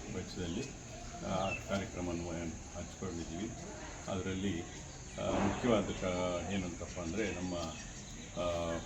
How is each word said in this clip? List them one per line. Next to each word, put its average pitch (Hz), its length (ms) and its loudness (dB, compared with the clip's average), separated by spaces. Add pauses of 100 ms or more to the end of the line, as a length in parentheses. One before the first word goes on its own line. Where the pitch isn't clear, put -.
(160)
ವೆಚ್ಚದಲ್ಲಿ 90 460 -2 (640)
ಆ 98 240 4 (180)
ಕಾರ್ಯಕ್ರಮವನ್ನು 87 640 0 (460)
ಹಂಚ್ಕೊಂಡಿದ್ದೀವಿ. 85 760 -2 (580)
ಅದರಲ್ಲಿ, 95 520 2 (600)
ಆ, - 100 2
ಮುಖ್ಯವಾದ 98 540 6
ಕ-, 90 680 2
ಏನಂತಪ್ಪ 90 480 -2
ಅಂದರೆ 90 340 0
ನಮ್ಮ, 90 200 0 (840)
ಆ, 85 320 4 (140)